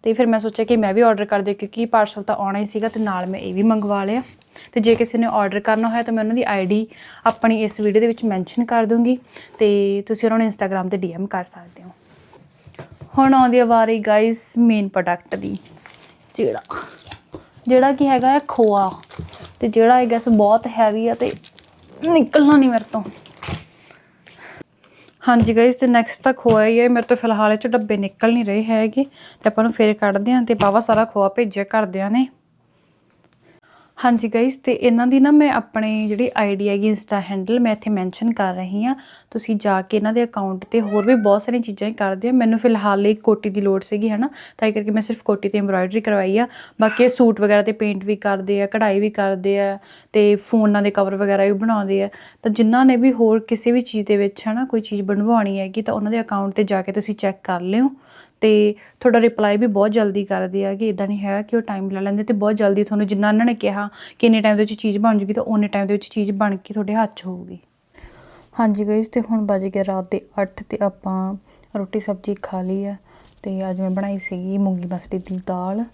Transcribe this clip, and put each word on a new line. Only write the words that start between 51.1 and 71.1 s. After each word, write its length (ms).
ਵਗੈਰਾ 280
ਵੀ 80
ਬਣਾਉਂਦੇ 500
ਆ। 60
ਤਾਂ 80
ਜਿਨ੍ਹਾਂ 340
ਨੇ 120
ਵੀ 160
ਹੋਰ 280
ਕਿਸੇ 320
ਵੀ 80
ਚੀਜ਼ 260
ਦੇ 100
ਵਿੱਚ, 300
ਹੈ 60
ਨਾ, 120
ਕੋਈ 160
ਚੀਜ਼ 220
ਬਣਵਾਉਣੀ 580
ਹੈਗੀ 220
ਤਾਂ 120
ਉਹਨਾਂ 160
ਦੇ 100
ਅਕਾਊਂਟ 320
'ਤੇ 120
ਜਾ 180
ਕੇ 100
ਤੁਸੀਂ 220
ਚੈੱਕ 280
ਕਰ 180
ਲਿਓ। 300
ਤੇ 340
ਤੁਹਾਡਾ 200
ਰਿਪਲਾਈ 360
ਵੀ 100
ਬਹੁਤ 240
ਜਲਦੀ 340
ਕਰਦੇ 420
ਆ 80
ਕਿ 140
ਇੱਦਾਂ 200
ਨਹੀਂ 100
ਹੈਗਾ 240
ਕਿ 140
ਉਹ 60
ਟਾਈਮ 280
ਲੈ 100
ਲੈਂਦੇ, 240
ਤੇ 100
ਬਹੁਤ 200
ਜਲਦੀ 300
ਤੁਹਾਨੂੰ 220
ਜਿੰਨਾ 220
ਇਹਨਾਂ 180
ਨੇ 80
ਕਿਹਾ 340
ਕਿ 80
ਇੰਨੇ 140
ਟਾਈਮ 160
ਦੇ 60
ਵਿੱਚ 120
ਚੀਜ਼ 240
ਬਣ 200
ਜੂਗੀ 140
ਤਾਂ 100
ਉਨੇ 260
ਟਾਈਮ 180
ਦੇ 80
ਵਿੱਚ 140
ਚੀਜ਼ 240
ਬਣ 240
ਕੇ 180
ਤੁਹਾਡੇ 200
ਹੱਥ 220
'ਚ 100
ਹੋਊਗੀ। 320
ਹਾਂਜੀ 280
ਗਾਇਜ਼, 220
ਤੇ 100
ਹੁਣ 260
ਵੱਜ 180
ਗਏ 200
ਰਾਤ 260
ਦੇ 100
ਅੱਠ 200
ਤੇ 200
ਆਪਾਂ 520